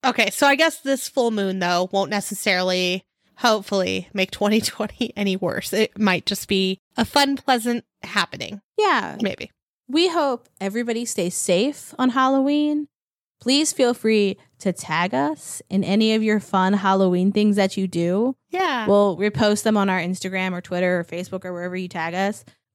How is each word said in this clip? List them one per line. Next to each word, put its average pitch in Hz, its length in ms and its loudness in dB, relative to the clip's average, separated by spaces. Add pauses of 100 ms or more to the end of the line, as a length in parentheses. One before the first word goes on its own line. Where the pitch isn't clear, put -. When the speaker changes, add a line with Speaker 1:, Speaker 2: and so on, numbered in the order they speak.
Speaker 1:
Okay, 240 260 2
so - 160 2
I 277 80 6
guess 311 260 0
this 269 280 -2
full 240 220 0
moon, 196 300 -2
though, 180 320 0
won't 196 180 0
necessarily, 185 920 -2 (340)
hopefully, 196 760 0
make 190 180 -2
twenty 214 300 2
twenty - 560 -6
any 196 200 -2
worse. - 360 -4
It 214 260 -2
might 190 280 0
just - 220 -6
be 190 300 0 (180)
a 226 80 2
fun, 277 320 2
pleasant 240 480 -2 (180)
happening. - 580 -6 (180)
Speaker 2:
Yeah. 320 420 0
Speaker 1:
Maybe. - 300 -6 (380)
Speaker 2:
We 330 200 2
hope 285 400 -2 (120)
everybody 226 440 -4
stays 180 300 -4
safe 208 640 0
on 254 120 2
Halloween. 285 760 2 (540)
Please 294 320 2
feel 247 220 2
free 208 420 2 (240)
to 190 120 -2
tag 175 420 -2
us 294 560 -4
in 190 120 0
any 220 320 2
of 220 80 0
your 214 180 2
fun 190 340 2
Halloween 190 580 2
things 208 240 2
that 196 200 0
you 190 120 -2
do. 185 480 0 (140)
Speaker 1:
Yeah. 302 360 -2
Speaker 2:
We'll 202 300 4
repost 208 460 0
them 214 160 2
on 196 100 2
our 185 100 0
Instagram 185 540 -4
or 180 80 -6
Twitter 180 400 0
or 170 40 -6
Facebook 180 420 -10
or 180 60 -8
wherever 180 240 -8
you 185 120 -6
tag 170 260 -6
us. 196 300 -2 (300)